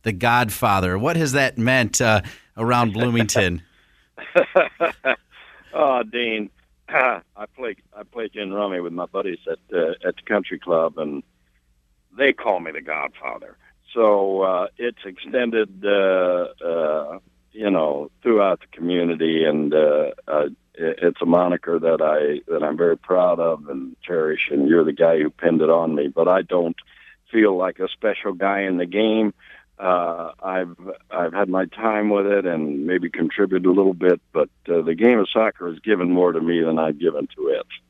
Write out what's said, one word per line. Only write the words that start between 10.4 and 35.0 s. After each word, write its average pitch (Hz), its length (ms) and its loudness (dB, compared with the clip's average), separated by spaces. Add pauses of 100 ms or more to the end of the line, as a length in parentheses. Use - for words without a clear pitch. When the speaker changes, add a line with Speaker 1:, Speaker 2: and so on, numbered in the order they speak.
Speaker 2:
club, 82 400 -2
and 73 240 -8 (960)
they 131 160 2
call 95 260 -2
me 82 120 -10
The 76 100 -10
Godfather. 71 760 -10 (360)
So, 98 480 4
uh, 95 260 0 (100)
it's 117 280 -8
extended, 104 800 -4
uh, 92 600 2 (180)
uh, 78 540 -4 (320)
you 107 180 -4
know, 76 400 0 (140)
throughout 101 380 2
the - 100 -20
community, 82 720 0
and, 76 280 0
uh, 76 400 4 (160)
uh, 76 180 0 (280)
it, 82 300 -4
it's 85 180 0
a 85 60 -2
moniker 87 500 2
that 80 240 2
I, 76 400 0 (100)
that 76 120 -2
I'm 76 140 -2
very 85 200 2
proud 90 420 2
of 78 280 -2
and 67 340 -10
cherish, 78 480 -2
and 71 180 0
you're 80 160 6
the 78 100 2
guy 82 260 4
who 76 100 0
pinned 82 320 0
it 78 80 4
on 82 240 2
me, 73 140 -2
but 82 200 0
I 92 140 4
don't 85 360 -2 (540)
feel 107 240 4
like 90 240 -2
a 92 100 -2
special - 440 -4
guy 98 280 0
in 92 160 -2
the 90 100 -2
game. 107 460 0 (460)
Uh, 85 520 -2 (100)
I've, 92 340 -6 (360)
I've 85 220 -4
had 98 160 0
my 95 160 0
time 107 440 -2
with 101 160 0
it 101 220 0
and 76 400 -4
maybe 87 240 0
contributed 92 560 0
a 90 40 6
little 95 220 4
bit, 90 260 2 (140)
but, 80 160 0 (180)
uh, 85 140 2
the 82 140 -2
game 113 240 4